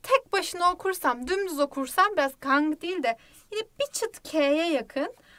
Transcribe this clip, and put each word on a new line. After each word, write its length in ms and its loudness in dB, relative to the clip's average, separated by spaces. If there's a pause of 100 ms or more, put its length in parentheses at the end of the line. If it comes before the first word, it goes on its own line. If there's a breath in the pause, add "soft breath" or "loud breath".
Tek 280 2
başına 400 2
okursam, 560 -2
dümdüz 320 -2
okursam 520 2
biraz 280 0
gang 420 2
değil 200 -4
de 160 -2 (340 soft breath)
yine 100 -4 (180)
bir 120 0
çıt 300 -6
K'ye 440 2
yakın. 480 -2 (240 soft breath)